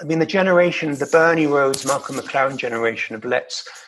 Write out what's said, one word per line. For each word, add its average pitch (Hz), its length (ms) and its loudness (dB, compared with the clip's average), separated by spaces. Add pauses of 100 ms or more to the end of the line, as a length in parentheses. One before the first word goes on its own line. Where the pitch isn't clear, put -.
I 170 40 -12
mean, 160 140 -2
the 160 80 2
generation, 175 680 2
the 139 120 -4
Bernie 165 400 4
Rhodes, 139 400 2
Malcolm 135 300 -2
McLaren 135 400 -2
generation 117 580 -4
of 110 100 -12
let's - 440 -4 (200)